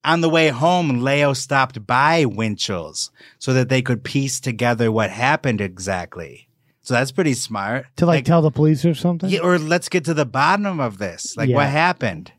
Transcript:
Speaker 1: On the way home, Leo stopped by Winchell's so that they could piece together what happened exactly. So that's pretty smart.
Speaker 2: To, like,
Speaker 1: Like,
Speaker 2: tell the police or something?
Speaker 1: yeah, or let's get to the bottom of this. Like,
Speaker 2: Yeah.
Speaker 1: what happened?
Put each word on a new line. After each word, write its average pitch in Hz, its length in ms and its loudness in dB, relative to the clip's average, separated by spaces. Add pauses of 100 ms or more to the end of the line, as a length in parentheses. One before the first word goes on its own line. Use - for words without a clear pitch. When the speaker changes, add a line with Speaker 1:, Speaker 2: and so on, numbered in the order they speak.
Speaker 1:
On 165 180 2
the 165 80 2
way 160 180 4
home, 147 540 0
Leo 139 320 2
stopped 131 520 -2
by 147 380 2
Winchell's 101 840 -4 (280)
so - 140 -4
that 127 160 2
they 131 140 2
could 127 200 -2
piece 139 380 -4
together 120 500 0
what 107 200 0
happened 123 500 -2
exactly. 90 880 -8 (320)
So - 140 -4
that's 131 180 0
pretty 156 220 0
smart. 113 500 -6 (120)
Speaker 2:
To, 170 100 2
like, 170 120 4
Speaker 1:
Like, 127 60 -2
Speaker 2:
tell 165 160 6
the 147 100 4
police 151 360 2
or 170 80 2
something? 175 340 -2
Speaker 1:
yeah, 185 120 0
or 180 180 2
let's 160 320 -2
get 165 160 -2
to 165 80 -2
the 147 100 2
bottom 160 560 0
of 110 160 -4
this. 92 400 -8
Like, 113 140 0
Speaker 2:
Yeah. 123 60 4
Speaker 1:
what 143 120 2
happened? 139 720 -2